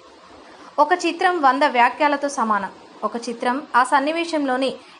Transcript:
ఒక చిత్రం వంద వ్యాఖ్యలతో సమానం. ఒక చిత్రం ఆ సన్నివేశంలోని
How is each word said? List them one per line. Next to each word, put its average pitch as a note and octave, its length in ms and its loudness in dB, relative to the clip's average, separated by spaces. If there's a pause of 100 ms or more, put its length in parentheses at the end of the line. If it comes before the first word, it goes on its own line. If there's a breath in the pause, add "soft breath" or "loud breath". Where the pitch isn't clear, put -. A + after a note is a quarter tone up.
(800 loud breath)
ఒక D4 140 4 (120)
చిత్రం F4 360 0
వంద C#4 220 2 (140)
వ్యాఖ్యలతో C#4+ 520 2
సమానం. G#3 440 -2 (300)
ఒక G#3+ 120 -4 (140)
చిత్రం A#3+ 280 -4 (180)
ఆ B3 80 6
సన్నివేశంలోని C#4+ 880 0 (280 loud breath)